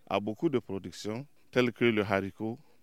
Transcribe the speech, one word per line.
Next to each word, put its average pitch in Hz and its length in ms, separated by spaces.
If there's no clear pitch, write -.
à 98 100
beaucoup 110 300
de 131 80
productions 101 680
telles 123 200
que 120 140
le 110 160
haricot, 98 560